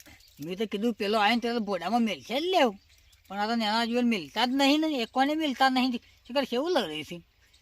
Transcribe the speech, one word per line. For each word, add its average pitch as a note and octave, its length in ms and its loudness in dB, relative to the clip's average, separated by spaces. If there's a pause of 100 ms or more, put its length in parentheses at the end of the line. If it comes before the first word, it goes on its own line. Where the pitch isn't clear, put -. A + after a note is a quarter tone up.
(400)
મેં E3 160 -8
તો A3 100 -4
કીધું G#3+ 280 -2
પેલો G#3+ 240 0
આવીને G#3+ 220 4
ત્યારે A#3+ 180 -2
બોડામાં G3 420 0
મેલશે G#3+ 400 -2
જ E4 40 -2
લેવું. D4 340 2 (500)
પણ G3 100 -10
આ G#3 80 -2
તો A3+ 80 0
નેના A3+ 300 0
જીવન A#3+ 220 0
મેલતા G#3+ 400 0
જ - 20 2
નહીં C#4 320 4
ને, D#4+ 60 2
એ C4+ 200 -2
કોને C#4 280 0
મેલતા C#4 340 2
નહીં. C4 240 0 (340)
શિખર C4 180 -2
કેવું C#4 260 -2
લડે D#3 340 -2
છે? F3 180 -12 (400)